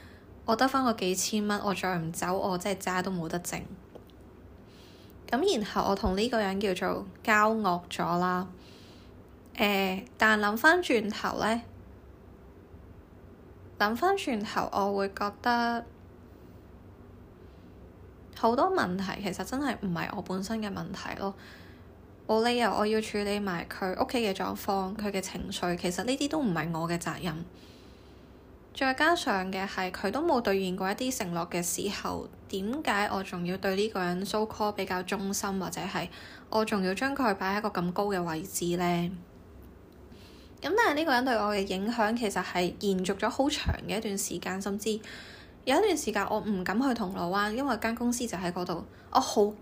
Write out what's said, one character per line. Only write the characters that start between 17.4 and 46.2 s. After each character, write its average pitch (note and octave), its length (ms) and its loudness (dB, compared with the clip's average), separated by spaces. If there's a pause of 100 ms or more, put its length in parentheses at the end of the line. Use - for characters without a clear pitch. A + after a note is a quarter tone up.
好 A#3 220 2
多 C#4+ 160 4
問 G3+ 240 0
題 G3 260 -4
其 G3 80 -2
實 F#3 140 -6
真 B3+ 160 -4
係 B3+ 220 -2
唔 F3+ 120 -2
係 E3 220 -4
我 G3+ 60 -6
本 F#3+ 200 -4
身 A3 200 -4
嘅 G3+ 100 -4
問 E3+ 180 -6
題 - 300 -8
咯。 G3 140 -2 (920)
冇 A3 180 4
理 A#3+ 120 4
由 A#3 180 4
我 G#3+ 120 2
要 A3 120 4
處 G#3+ 200 -2
理 G#3 200 0
埋 F#3 280 -2
佢 F#3 260 -4 (100)
屋 B3+ 80 -2
企 B3+ 80 0
嘅 G#3 160 2
狀 G3 220 -4
況， G3 400 -2
佢 G#3 140 -4
嘅 G3 100 -2
情 F3+ 300 -8
緒， F3+ 260 0
其 F3+ 160 0
實 F#3 120 -4
呢 C4 120 0
啲 C#4+ 120 0
都 D#4 120 0
唔 A3+ 140 2
係 E3 240 -2
我 E3 100 -2
嘅 E3+ 100 0
責 E3 240 -6
任。 E3 220 -4 (1300)
再 C4 200 2
加 D4+ 200 6
上 F#3+ 380 0
嘅 F#3+ 160 -2
係， F#3 220 -2
佢 F#3+ 200 -2
都 C4+ 120 0
冇 D#4 180 4
兌 G3 180 2
現 F#3 160 0
過 F#3+ 160 0
一 G#3 40 0
啲 B3+ 240 -2
承 F3 160 -4
諾 E3+ 160 -2
嘅 F3+ 120 0
時 - 280 -2
候， F3+ 360 -6 (220)
點 G#3+ 340 -4
解 G#3 300 2
我 G3 100 -2
仲 F3+ 220 -6
要 F3 140 0
對 F#3+ 180 0
呢 G#3 140 2
個 G3+ 100 -2
人 F3+ 240 0
so G#3 220 -2
call G#3+ 260 0
比 G3 140 -2
較 F#3 160 -2
忠 G3 300 -2
心， G3 280 -2
或 E3+ 80 -2
者 E3+ 140 -6
係 F3+ 260 -4 (400)
我 A3 160 4
仲 G#3+ 180 2
要 F#3 120 2
將 C4+ 200 0
佢 B3 200 4
擺 G3 200 0
喺 G#3 40 0
一 - 20 -2
個 G#3+ 80 0
咁 F3+ 240 0
高 G3+ 140 2
嘅 F#3+ 160 0
位 D#3+ 180 -2
置 F3 380 -2
呢？ F3 320 4 (1500)
咁 C#4 140 -2
但 A4 160 6
係 - 20 2
呢 D4+ 100 2
個 D#4+ 80 4
人 B3 120 4
對 C4 100 2
我 G#3 200 2
嘅 G3 120 0
影 G3+ 260 -2
響 A#3 240 4
其 A#3 140 0
實 F#3 120 0
係 F3+ 380 2
延 F#3+ 240 2
續 F#3+ 120 0
咗 G#3+ 120 0
好 C4+ 220 2
長 - 160 -2 (200)
嘅 F3+ 120 -2
一 - 20 -2
段 G#3 160 -4
時 - 220 -4
間， F#3 240 -4
甚 G3+ 160 -2
至 A3 140 0 (720)
有 C4 120 6
一 E4+ 40 8
段 G4 160 6
時 - 160 -2
間 G3+ 180 2